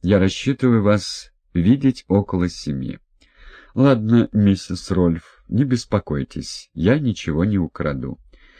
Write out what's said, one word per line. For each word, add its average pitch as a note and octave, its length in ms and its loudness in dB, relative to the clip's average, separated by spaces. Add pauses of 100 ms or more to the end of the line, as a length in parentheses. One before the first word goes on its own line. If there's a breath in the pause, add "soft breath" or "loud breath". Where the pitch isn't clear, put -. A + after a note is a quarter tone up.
Я F#2+ 160 2
рассчитываю A#2 640 0
вас - 500 -2 (220)
видеть B2+ 540 2
около F#2+ 400 0
семи". C#2 500 -8 (760 soft breath)
"Ладно, A#2 580 4
миссис G2 580 0
Рольф, E2+ 580 -2
не B2+ 160 0
беспокойтесь, F2 1120 -4
я G2 240 2
ничего G#2+ 460 -2
не G#2+ 140 0
украду". C#2 600 -6 (420 soft breath)